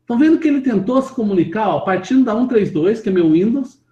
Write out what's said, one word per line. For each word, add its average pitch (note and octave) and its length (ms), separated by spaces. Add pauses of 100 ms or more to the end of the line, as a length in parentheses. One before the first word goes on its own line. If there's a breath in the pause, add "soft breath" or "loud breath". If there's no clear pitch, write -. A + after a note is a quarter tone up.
Tão A#3+ 100
vendo D#4 220
que D#4 80
ele C#4 140
tentou B3 400
se - 120
comunicar, G3+ 540
ó, D#3+ 140
partindo B3+ 420
da A3+ 100
um B3 140
três A3 240
dois, F#3 300
que G#3 80
é - 20
meu E3+ 200
Windows, A#3 600